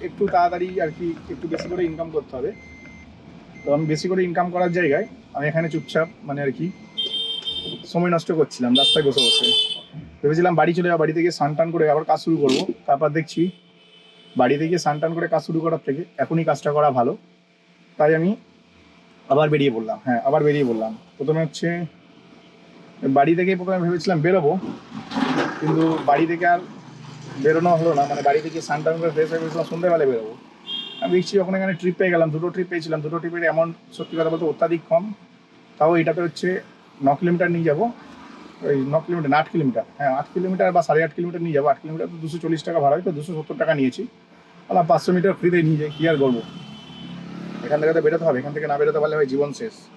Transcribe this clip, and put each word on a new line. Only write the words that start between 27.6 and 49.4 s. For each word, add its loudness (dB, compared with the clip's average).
হলো 4
না, 4
মানে -2
বাড়িতে 2
গিয়ে -6
স্নান -2
টান 2
করে 0
ফ্রেশ 2
হয়ে -2
গেছিলাম, -4
সন্ধ্যেবেলায় 2
বেরোবো। -4
আমি 0
দেখছি 0
যখন -2
এখানে -2
ট্রিপ 0
পেয়ে 4
গেলাম, 4
দুটো -4
ট্রিপ -4
পেয়েছিলাম, -4
দুটো -6
ট্রিপের -6
অ্যামাউন্ট 0
সত্যি -10
কথা 2
বলতে -2
অত্যাধিক 0
কম। 4
তাও 4
এটাতে 0
হচ্ছে -4
ন 6
কিলোমিটার 2
নিয়ে 0
যাবো, 2
ওই 2
ন 0
কিলোমিটার -2
না, 4
আট -4
কিলোমিটার, 0
হ্যাঁ, 0
আট -8
কিলোমিটার 0
বা 6
সাড়ে 2
আট -8
কিলোমিটার -6
নিয়ে -2
যাবো। 2
আট 0
কিলোমিটার -6
তো -14
দুশো -8
চল্লিশ -2
টাকা 0
ভাড়া 4
হয়, -6
তো -2
দুশো -10
সত্তর -8
টাকা 2
নিয়েছি, 0
বললাম, 2
"পাঁচশো 2
মিটার 2
ফ্রিতে 4
নিয়ে 2
যাই, -4
কী -4
আর 4
করবো?" 4
এখান 0
থেকে 4
তো 4
বেরোতে 2
হবে, 2
এখান -8
থেকে -4
না 0
বেরোতে 2
পারলে 0
ভাই 2
জীবন 0